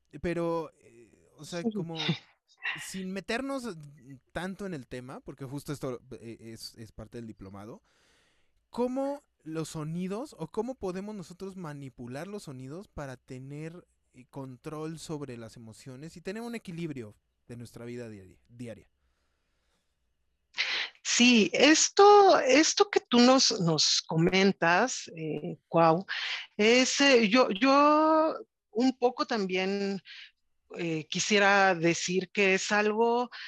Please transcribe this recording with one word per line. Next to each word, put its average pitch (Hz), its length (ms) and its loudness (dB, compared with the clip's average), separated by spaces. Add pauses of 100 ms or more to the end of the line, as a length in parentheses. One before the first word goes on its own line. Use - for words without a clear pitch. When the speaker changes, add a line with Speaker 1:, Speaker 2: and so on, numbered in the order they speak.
(220)
Speaker 1:
Pero, 165 580 -4
eh, 117 320 -20 (260)
o 147 80 -18
sea, 175 160 -10
Speaker 2:
Sí. 220 120 -4
Speaker 1:
como 165 220 -8
Speaker 2:
<laughs> 160 380 -6 (540)
Speaker 1:
sin 190 260 -10
meternos 240 520 -8 (680)
tanto 185 320 -8
en 185 80 -8
el 135 140 -12
tema, 131 320 -14
porque 139 260 -16
justo 143 280 -10
esto, 131 280 -8 (180)
eh, 117 200 -16
es, 113 360 -18
es 110 160 -18
parte 117 280 -16
del 117 80 -12
diplomado, 101 560 -16 (880)
¿cómo 269 500 -4 (260)
los 160 220 -6
sonidos 180 720 -8
o 160 120 -12
cómo 233 240 -6
podemos 196 400 -8
nosotros 190 420 -14
manipular 143 680 -12
los 208 160 -14
sonidos 139 440 -16
para 135 300 -12
tener, 147 680 -16 (260)
eh, 123 160 -20
control 151 680 -12
sobre 143 380 -10
las 113 200 -16
emociones 127 600 -18
y 165 40 -20
tener 214 220 -10
un 233 120 -10
equilibrio 160 600 -10 (320)
de 120 100 -14
nuestra 117 280 -16
vida 120 240 -10
diaria, 95 300 -20 (100)
diaria? 117 400 -16 (2250)
Speaker 3:
Sí, 240 500 4
esto, 392 880 8
esto 277 500 4
que - 100 0
tú - 200 2
nos, 254 420 6
nos 160 400 2
comentas, 180 1120 2
eh, 156 420 -8 (100)
Cuau, 165 380 4 (520)
es, 240 440 4
eh, 240 280 6
yo, 254 220 4
yo 302 840 4 (360)
un 254 260 0
poco 247 280 0
también, 196 760 -2 (760)
eh, 160 320 -4
quisiera 196 640 2
decir 170 560 0
que 190 240 2
es - 160 -2
algo 226 580 0 (180)